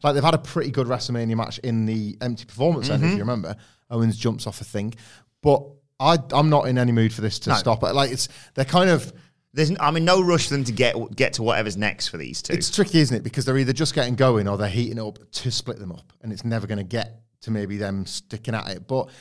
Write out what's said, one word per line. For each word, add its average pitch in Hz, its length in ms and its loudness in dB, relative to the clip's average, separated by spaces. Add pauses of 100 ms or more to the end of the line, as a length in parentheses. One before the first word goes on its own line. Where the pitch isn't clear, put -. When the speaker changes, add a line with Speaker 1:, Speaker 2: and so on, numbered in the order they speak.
Speaker 1:
Like, 143 100 2
they've 139 100 0
had 160 120 4
a - 40 2
pretty 139 320 -4
good 127 180 -2
WrestleMania 117 480 -2
match - 240 -6
in 113 260 0
the 107 340 -4
Empty 123 240 -6
Performance 139 440 0
Center, 143 180 2
Speaker 2:
Mm-hmm. 175 60 4
Speaker 1:
if 202 60 0
you - 20 -2
remember. 107 360 -4 (320)
Owens 113 300 0
jumps 113 280 -4
off 104 140 -10
a - 40 -12
thing. 107 280 -6 (500)
But 143 200 4 (360)
I, 160 200 4 (140)
I'm 147 180 6
not 147 180 4
in 127 80 2
any 123 160 4
mood 113 220 4
for 107 80 -6
this 107 180 -2
to - 100 -2
Speaker 2:
No. 120 60 4
Speaker 1:
stop. 113 260 2
Like, 120 280 2
it's, - 180 -4 (260)
they're 135 120 0
kind 180 240 6
of - 200 2 (440)
Speaker 2:
There's 151 160 2
n-, 196 100 -2
I'm 156 160 2
in 165 80 2
no 185 160 6
rush 175 280 4
for 139 60 -2
them 139 100 0
to 113 80 -4
get, 120 220 2 (220)
get - 180 2
to 117 80 -4
whatever's 107 360 0
next 104 300 -2
for 87 100 -10
these 64 240 -10
two. - 100 -6
Speaker 1:
It's 175 160 -2
tricky, 175 300 2
isn't 127 180 4
it? - 60 -4
Because 113 240 -4
they're 135 100 0
either 135 160 0
just 147 220 -2
getting 123 220 0
going 117 320 4
or 101 100 -2
they're 104 100 -2
heating 110 300 -2
it 110 40 -6
up 107 160 -10 (120)
to - 200 -6
split - 280 -6
them 92 140 -12
up, - 280 -20
and 110 100 -10
it's 101 140 -10
never 113 220 -2
gonna 104 180 -4
get 110 380 -6 (200)
to - 80 -8
maybe 101 280 -4
them 98 260 -4
sticking 113 500 -8
at - 140 -6
it. 92 180 -12
But 131 220 -2 (120)